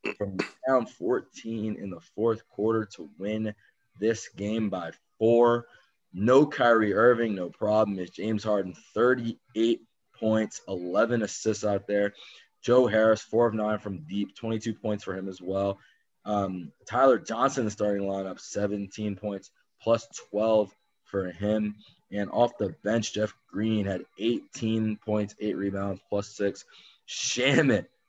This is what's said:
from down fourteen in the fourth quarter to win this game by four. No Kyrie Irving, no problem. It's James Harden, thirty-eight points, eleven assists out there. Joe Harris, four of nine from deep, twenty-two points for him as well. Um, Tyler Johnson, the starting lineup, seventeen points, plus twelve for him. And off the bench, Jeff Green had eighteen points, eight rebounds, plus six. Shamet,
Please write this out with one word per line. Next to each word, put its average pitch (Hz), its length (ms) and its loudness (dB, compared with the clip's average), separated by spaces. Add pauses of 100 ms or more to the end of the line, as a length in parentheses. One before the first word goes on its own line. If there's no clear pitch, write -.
(180)
from 98 200 -6 (300)
down 127 180 2
fourteen 113 880 -6
in 98 140 -10
the 87 100 -12
fourth 107 500 -4
quarter 110 360 0 (100)
to 78 220 -14
win 107 360 -6 (460)
this 107 300 0
game 107 400 -4
by 87 220 -8 (260)
four. 117 480 6 (520)
No 127 280 6
Kyrie 113 480 4
Irving, 113 420 4
no 90 140 -4
problem. 104 500 0
It's 90 120 -8
James 104 340 -4
Harden, 101 280 0 (200)
thirty-eight 117 880 0 (360)
points, 110 520 0
eleven 98 540 0
assists 107 420 -4
out 101 220 -2
there. 101 260 0 (480)
Joe 123 260 4
Harris, 110 340 2
four 117 260 2
of 107 60 -2
nine 107 260 -2
from 92 280 -10
deep, 101 260 -4
twenty-two 113 420 -6
points 107 280 -6
for 95 100 -8
him 95 140 -8
as 92 140 -12
well. 98 360 -2 (460)
Um, 92 480 -4 (160)
Tyler 127 320 4
Johnson, 120 460 -2
the 107 60 -4
starting 101 360 -2
lineup, 98 320 -6
seventeen 101 800 -6
points, 101 340 -8 (300)
plus 113 260 0 (220)
twelve 107 440 2 (300)
for 95 280 -6
him. 104 440 -2 (360)
And 101 200 -4
off 120 260 0
the 104 120 -2 (140)
bench, 110 300 -2
Jeff 104 200 -4 (180)
Green 107 340 -2
had 95 200 -4 (120)
eighteen 110 880 -2
points, 107 360 -2
eight 107 160 -4
rebounds, 98 500 -4
plus 101 220 -4
six. 101 340 -4 (460)
Shamet, 127 800 2 (220)